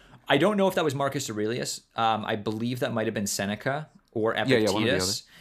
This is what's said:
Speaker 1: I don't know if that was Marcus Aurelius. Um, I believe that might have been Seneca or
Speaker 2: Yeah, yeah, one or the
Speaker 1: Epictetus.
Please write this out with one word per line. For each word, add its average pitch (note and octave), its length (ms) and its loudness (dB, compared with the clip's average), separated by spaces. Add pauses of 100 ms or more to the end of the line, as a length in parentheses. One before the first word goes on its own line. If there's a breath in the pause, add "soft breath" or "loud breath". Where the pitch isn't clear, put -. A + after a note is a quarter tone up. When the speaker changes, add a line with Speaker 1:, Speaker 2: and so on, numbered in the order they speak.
(280 soft breath)
Speaker 1:
I C#3+ 100 4
don't G3+ 180 4
know G3 120 4
if F3+ 80 0
that F3 80 2
was C#3+ 100 0
Marcus C#3 340 -2
Aurelius. A2+ 540 -4 (140)
Um, A2+ 280 2
I A2+ 120 -2
believe A2+ 440 -4
that B2 140 -2
might A2+ 120 0
have A2 80 -2
been G#2+ 120 -2
Seneca G#2+ 600 -4 (240)
or A2 220 0
Speaker 2:
Yeah, A2 100 0 (120)
yeah, G#2+ 140 4
one G#2 120 2
or A2+ 40 2
the A#2 80 2
Speaker 1:
Epictetus. F#2+ 280 -2 (180 loud breath)